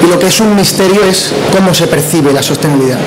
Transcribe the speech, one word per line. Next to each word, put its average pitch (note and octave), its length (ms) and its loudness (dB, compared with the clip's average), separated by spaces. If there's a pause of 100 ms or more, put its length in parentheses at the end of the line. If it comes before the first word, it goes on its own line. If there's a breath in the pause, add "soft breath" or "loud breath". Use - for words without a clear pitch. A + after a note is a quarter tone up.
y E3+ 60 4
lo F3 100 2
que F#3 80 2
es F3+ 140 0
un G#3+ 140 2
misterio G3 540 2
es - 220 -4 (240)
cómo F#3+ 180 2
se E3+ 140 0
percibe D3+ 460 0
la C3 100 -2
sostenibilidad. C#3 640 -2